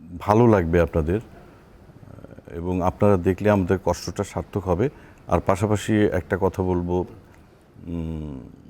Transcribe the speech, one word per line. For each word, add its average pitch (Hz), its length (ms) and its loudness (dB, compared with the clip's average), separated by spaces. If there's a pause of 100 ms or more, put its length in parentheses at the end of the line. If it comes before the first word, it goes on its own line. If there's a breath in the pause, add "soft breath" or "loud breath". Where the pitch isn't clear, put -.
(200)
ভালো 110 280 4
লাগবে 85 340 4
আপনাদের, 82 380 0
আহ, - 1400 -20
এবং 90 260 -4
আপনারা 98 360 4
দেখলে 92 320 0
আমাদের 95 360 2
কষ্টটা 87 380 -4
সার্থক 90 440 -8
হবে। 92 220 0 (380 loud breath)
আর 87 120 0
পাশাপাশি 104 680 0
একটা 92 360 -2
কথা 95 220 -2
বলবো, 90 420 -2 (840)
উম, 80 520 -8 (300)